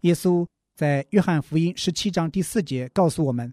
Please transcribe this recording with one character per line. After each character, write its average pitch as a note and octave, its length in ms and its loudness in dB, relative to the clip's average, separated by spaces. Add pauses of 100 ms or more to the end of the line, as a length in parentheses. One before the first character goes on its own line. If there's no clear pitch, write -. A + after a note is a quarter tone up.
耶 E3+ 120 4
稣 F3 320 2 (300)
在 C#3+ 340 0
约 G#3 100 4
翰 E3 220 2
福 - 160 -4
音 E3+ 180 0
十 - 160 -2
七 F#3+ 200 -4
章 E3+ 180 -2
第 F#3+ 100 -4
四 G3+ 220 -2
节 B2+ 280 -4
告 F3+ 200 2
诉 D#3 160 0
我 C3+ 60 0
们 A#2+ 220 -4